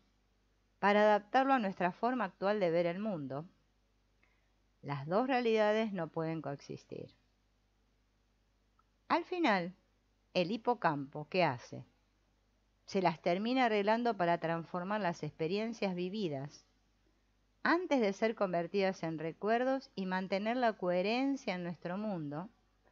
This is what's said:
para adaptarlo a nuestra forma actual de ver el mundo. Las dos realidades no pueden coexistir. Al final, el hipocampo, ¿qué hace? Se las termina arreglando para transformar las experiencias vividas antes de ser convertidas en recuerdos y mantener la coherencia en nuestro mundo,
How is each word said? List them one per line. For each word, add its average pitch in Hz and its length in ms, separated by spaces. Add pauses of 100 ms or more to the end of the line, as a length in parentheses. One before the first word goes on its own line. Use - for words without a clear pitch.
(800)
para 202 220
adaptarlo 214 500
a 262 60
nuestra 185 340
forma 240 320
actual 196 340
de 180 120
ver 170 160
el 170 120
mundo. 156 460 (1400)
Las 139 240
dos 214 220
realidades 220 640
no 170 160
pueden 160 320
coexistir. - 760 (1900)
Al 330 160
final, 208 500 (580)
el 180 180
hipocampo, 156 800
¿qué 180 160
hace? 127 400 (1040)
Se 196 160
las 165 180
termina 226 460
arreglando 220 500
para 170 220
transformar 175 640
las 170 200
experiencias 196 720
vividas 175 720 (960)
antes 294 380
de 196 140
ser 220 200
convertidas 190 680
en 165 160
recuerdos 233 760
y 196 120
mantener 190 500
la 240 160
coherencia 214 840
en 180 80
nuestro 175 360
mundo, 180 500 (440)